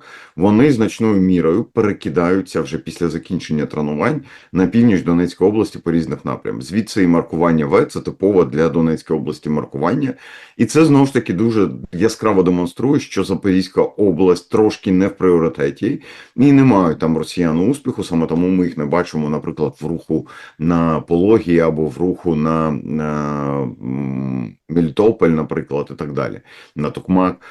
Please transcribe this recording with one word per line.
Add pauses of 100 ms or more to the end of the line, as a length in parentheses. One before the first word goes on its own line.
(360)
вони
значною
мірою
перекидаються
вже
після
закінчення
тренувань (300)
на
північ
Донецької
області
по
різних
напрямах.
Звідси
і
маркування
В,
це
типово
для
Донецької
області
маркування. (420)
І
це,
знову
ж
таки,
дуже (240)
яскраво
демонструє,
що
Запорізька
область
трошки
не
в
пріоритеті, (340)
і
не
мають
там
росіяни
успіху,
саме
тому
ми
їх
не
бачимо,
наприклад,
в
руху (300)
на
Пологі
або
в
руху
на,
на,
м, (120)
Мелітополь,
наприклад,
і
так
далі, (360)
на
Токмак. (140)